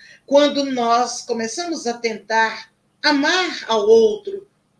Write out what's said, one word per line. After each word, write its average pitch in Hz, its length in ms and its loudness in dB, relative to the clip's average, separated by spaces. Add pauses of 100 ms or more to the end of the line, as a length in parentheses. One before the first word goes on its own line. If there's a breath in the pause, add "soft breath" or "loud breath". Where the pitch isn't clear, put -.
(260 loud breath)
quando 277 400 2
nós 240 560 0
começamos 233 680 -6
a 233 100 -2
tentar 220 760 -4 (280)
amar 302 680 0
ao 214 200 0
outro 208 600 2 (320)